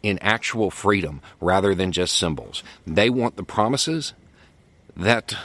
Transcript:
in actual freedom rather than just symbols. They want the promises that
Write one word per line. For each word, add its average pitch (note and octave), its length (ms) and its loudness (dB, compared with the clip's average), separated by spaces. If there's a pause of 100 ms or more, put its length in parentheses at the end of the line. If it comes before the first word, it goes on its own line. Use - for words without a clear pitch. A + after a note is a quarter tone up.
in G2+ 180 0
actual G#2+ 520 0
freedom E2+ 500 0 (200)
rather F#2+ 340 4
than F#2 160 0
just F2 260 -2
symbols. D2 460 -4 (240)
They G2 220 4
want B2 260 0
the G2+ 80 -10
promises C#3 720 -2 (840)
that G#2 500 0